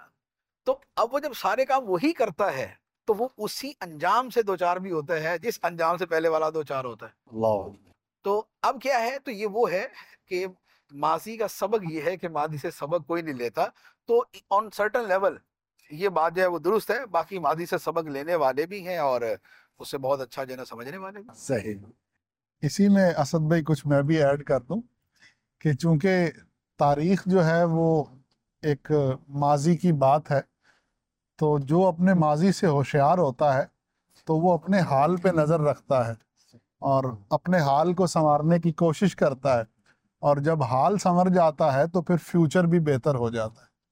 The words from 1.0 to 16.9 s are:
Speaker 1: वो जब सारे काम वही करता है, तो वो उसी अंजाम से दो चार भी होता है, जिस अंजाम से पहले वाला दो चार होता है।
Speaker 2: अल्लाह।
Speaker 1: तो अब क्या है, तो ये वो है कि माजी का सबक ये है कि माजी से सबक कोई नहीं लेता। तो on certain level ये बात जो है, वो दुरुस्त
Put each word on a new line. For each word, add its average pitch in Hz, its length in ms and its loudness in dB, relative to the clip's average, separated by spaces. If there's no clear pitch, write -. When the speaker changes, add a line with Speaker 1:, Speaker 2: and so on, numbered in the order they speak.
Speaker 1:
वो 285 80 -2
जब 285 140 -8
सारे 220 300 -2
काम 262 200 0
वही 190 280 0
करता 208 380 -2
है, 127 280 -8
तो 220 60 2
वो 240 240 -6
उसी 233 320 -8
अंजाम 185 480 -2
से 233 120 0
दो 196 140 -2
चार 180 220 0
भी 185 120 -8
होता 156 240 -4
है, 160 240 -4
जिस 214 220 -8
अंजाम 170 360 -2
से 175 100 -4
पहले 165 220 0
वाला 156 220 0
दो 160 120 -6
चार 135 220 -6
होता 113 220 -12
है। - 60 -20
Speaker 2:
अल्लाह। 104 600 -2
Speaker 1:
तो 208 240 -2
अब 247 160 -2
क्या 262 180 -2
है, 247 200 -4
तो 269 120 -14
ये 208 160 -8
वो 208 200 0
है 185 180 -2
कि 185 260 -6
माजी 160 440 -4
का 220 100 -4
सबक 202 440 -4
ये 156 100 -6
है 175 160 -2
कि 170 120 -8
माजी 151 300 -6
से 170 120 -8
सबक 156 360 -6
कोई 170 160 -4
नहीं 156 120 -8
लेता। 120 320 -4
तो 233 180 2
on 208 180 0
certain 214 380 -2
level 190 300 0
ये 180 160 -4
बात 165 260 0
जो 185 80 0
है, 185 60 2
वो 175 100 -4
दुरुस्त 185 320 0